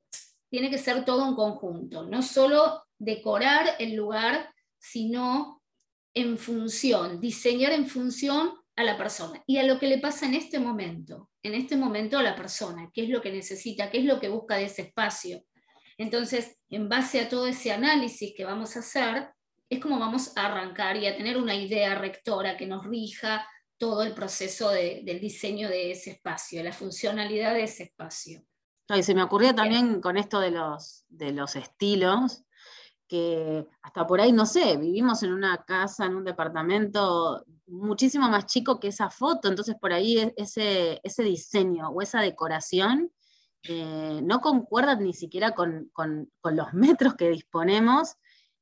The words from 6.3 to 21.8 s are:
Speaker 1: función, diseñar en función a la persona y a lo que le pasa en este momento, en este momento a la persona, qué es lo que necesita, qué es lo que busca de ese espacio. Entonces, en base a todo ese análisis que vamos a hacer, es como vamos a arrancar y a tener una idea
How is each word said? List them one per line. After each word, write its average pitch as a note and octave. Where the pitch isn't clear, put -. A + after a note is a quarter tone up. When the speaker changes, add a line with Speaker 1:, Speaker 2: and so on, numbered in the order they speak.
Speaker 1:
función, A3
diseñar B3
en D4
función C#4
a A#3
la G#3
persona G#3
y C4+
a C4+
lo C4
que C#4
le C4+
pasa D4
en B3+
este D#4
momento, F3
en G#3
este C4
momento A3
a C4+
la G3+
persona, F3
qué A3+
es A3+
lo A#3+
que G3+
necesita, G3
qué A#3
es C4
lo C4
que G#3
busca A3
de G3
ese G3
espacio. F#3
Entonces, A#3
en G#3
base C4
a A#3
todo B3
ese B3
análisis A#3+
que F#3+
vamos G#3+
a A#3+
hacer, A#3+
es B3+
como C#4+
vamos A3+
a G3+
arrancar F#3+
y G#3
a G3
tener A#3
una A3+
idea G3+